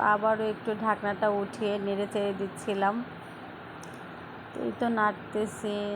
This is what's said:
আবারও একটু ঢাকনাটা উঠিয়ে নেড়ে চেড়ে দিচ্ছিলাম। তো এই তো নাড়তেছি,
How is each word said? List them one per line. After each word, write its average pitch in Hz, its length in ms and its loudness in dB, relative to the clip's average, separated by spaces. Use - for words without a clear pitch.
আবারও 214 400 6
একটু 214 240 -2
ঢাকনাটা 208 520 2
উঠিয়ে 202 460 0
নেড়ে 202 280 0
চেড়ে 202 260 2
দিচ্ছিলাম। 196 640 0
তো - 160 -10
এই 233 140 0
তো 240 120 2
নাড়তেছি, 214 840 0